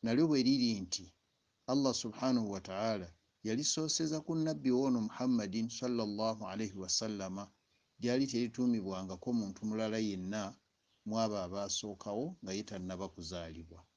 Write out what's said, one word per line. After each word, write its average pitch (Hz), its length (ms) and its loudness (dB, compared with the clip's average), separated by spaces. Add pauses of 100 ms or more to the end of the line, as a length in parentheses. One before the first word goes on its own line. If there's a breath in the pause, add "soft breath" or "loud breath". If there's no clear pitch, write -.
nalyo 120 260 6
bwe 143 140 6
liri 127 260 6 (120)
nti 92 240 -6 (600)
Allah 135 260 2
subhanahu 117 580 2
wa 95 100 -4
ta'ala 98 460 -2 (360)
yalisooseza 151 800 0
ku 160 140 -6
nnabbi 156 360 0
w'ono 127 300 4
Muhammadin 113 680 0
sallallahu 110 800 0
alayhi 98 300 -4
wa 92 120 -6
sallama, 101 540 -2 (560)
lyali 127 280 4
terituumibwangako 113 1040 0
muntu 107 320 -2
mulala 110 320 0
yenna 104 440 0 (640)
mu 107 140 0
abo 107 180 2
abaasookawo 101 1040 -4
nga - 100 -6
ye 104 100 -2
tannaba 92 460 -6
kuzaalibwa. 82 720 -10 (160)